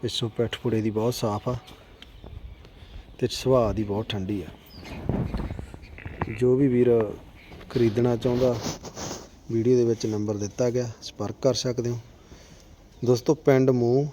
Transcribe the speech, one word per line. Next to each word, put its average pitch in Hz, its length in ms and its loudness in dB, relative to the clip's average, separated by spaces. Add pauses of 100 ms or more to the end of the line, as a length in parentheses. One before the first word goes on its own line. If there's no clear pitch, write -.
ਪਿੱਛੋਂ 120 280 -4
ਪਿੱਠ 110 300 -2
ਪੁੜੇ 110 220 0
ਦੀ 110 80 0
ਬਹੁਤ 110 240 0
ਸਾਫ਼ 104 360 -4
ਆ 123 60 -2 (1600)
ਤੇ 123 80 0
ਸੁਭਾਅ 120 460 2
ਦੀ 107 100 -2
ਬਹੁਤ 101 260 -4
ਠੰਡੀ 98 320 -4
ਆ। 90 60 -10 (1900)
ਜੋ 123 160 6
ਵੀ 139 120 4
ਵੀਰ 123 220 6 (800)
ਖਰੀਦਣਾ 120 460 2
ਚਾਹੁੰਦਾ, 123 400 2 (960)
ਵੀਡੀਓ 117 260 4
ਦੇ 120 80 4
ਵਿੱਚ 117 200 0
ਨੰਬਰ 107 320 -2
ਦਿੱਤਾ 104 320 -2
ਗਿਆ, 120 200 -2 (120)
ਸੰਪਰਕ 104 400 -8
ਕਰ 131 120 4
ਸਕਦੇ 120 360 -2
ਹੋ। 120 100 -4 (1040)
ਦੋਸਤੋ, 123 300 4
ਪਿੰਡ 131 340 4
ਮੂੰਮ 123 440 4